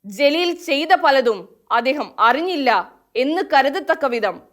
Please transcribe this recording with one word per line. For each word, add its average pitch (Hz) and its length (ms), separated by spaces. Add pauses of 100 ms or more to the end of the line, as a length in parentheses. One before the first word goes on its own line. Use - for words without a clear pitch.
ജലീൽ 285 480
ചെയ്ത 320 340
പലതും 269 680 (160)
അദ്ദേഹം 240 480
അറിഞ്ഞില്ല 254 760 (220)
എന്ന് 294 260 (120)
കരുതത്തക്ക 294 520
വിധം 220 360 (120)